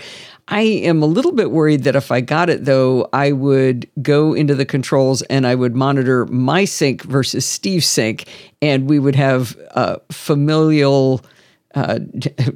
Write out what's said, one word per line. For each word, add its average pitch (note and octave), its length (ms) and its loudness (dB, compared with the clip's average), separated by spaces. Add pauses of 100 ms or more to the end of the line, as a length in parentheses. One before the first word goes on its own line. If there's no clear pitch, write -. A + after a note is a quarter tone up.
(500)
I G#3 100 -2
am E3+ 420 2
a D3+ 40 2
little A3+ 260 2
bit G#3+ 200 0
worried D3+ 340 2
that C3+ 100 2
if C#3 160 -2
I B2 80 0
got D3+ 300 -2
it, C#3 160 -2
though, C3 480 2
I C#3+ 180 2
would C3+ 560 0 (140)
go D3 320 2
into C#3+ 200 2
the C3+ 120 -2
controls C3+ 580 0
and C3+ 240 0
I B2 80 2
would B2 180 0
monitor C3 520 0
my C#3 400 0
sink C#3+ 380 -2
versus B2+ 420 -2
Steve's F#3 420 -2
sink, B2 380 -2 (360)
and C3+ 280 0
we D3 100 4
would C#3 160 0
have, C3 400 0 (160)
uh, F#2 280 -2 (120)
familial, C#3+ 1120 2 (540)
uh, - 240 -2 (200)
d-, - 100 -4 (260)